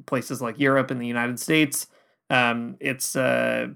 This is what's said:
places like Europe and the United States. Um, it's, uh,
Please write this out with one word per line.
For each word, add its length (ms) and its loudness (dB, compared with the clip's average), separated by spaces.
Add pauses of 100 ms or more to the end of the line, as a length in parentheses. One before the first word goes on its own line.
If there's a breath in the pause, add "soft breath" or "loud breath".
places 340 -4
like 180 -6
Europe 320 4
and 80 -4
the 80 -6
United 320 -2
States. 500 0 (420)
Um, 500 2
it's, 360 -4
uh, 600 2